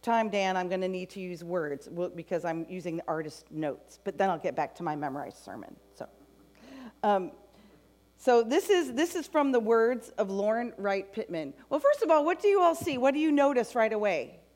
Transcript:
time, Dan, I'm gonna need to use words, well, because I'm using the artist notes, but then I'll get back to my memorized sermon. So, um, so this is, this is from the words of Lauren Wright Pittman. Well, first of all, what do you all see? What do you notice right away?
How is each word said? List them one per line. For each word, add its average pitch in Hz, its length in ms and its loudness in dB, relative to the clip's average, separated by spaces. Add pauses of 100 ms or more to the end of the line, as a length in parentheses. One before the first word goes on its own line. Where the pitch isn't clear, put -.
time, 226 280 2
Dan, 190 260 0
I'm 180 140 -2
gonna 185 180 -2
need 185 220 -6
to 202 100 -14
use 180 240 -10
words, 160 480 -6
well, 175 160 -4
because 170 380 -6
I'm 165 240 -4
using 175 260 -8
the 165 100 -8
artist 156 460 -8
notes, 151 500 -8
but 196 160 -8
then 196 120 2
I'll 170 100 -2
get 147 160 -6
back 147 200 -4
to 175 80 -12
my 156 120 -4
memorized 143 480 -8
sermon. 101 320 -16 (180)
So, - 140 -14 (960)
um, 196 300 2 (800)
so 240 280 4
this 294 260 0
is, 330 240 4
this 320 220 0
is 330 120 -6
from 285 240 2
the 247 80 4
words 226 520 2
of 196 180 -2
Lauren 220 480 -2
Wright 196 340 -2
Pittman. 160 420 -8 (160)
Well, 285 120 0
first 587 200 4
of 320 80 0
all, 302 140 6
what 339 180 0
do 415 60 2
you 392 140 6
all 339 140 6
see? 320 220 -4
What 262 160 4
do 294 60 -2
you 311 140 2
notice 277 420 2
right 220 160 2
away? 202 480 -2 (160)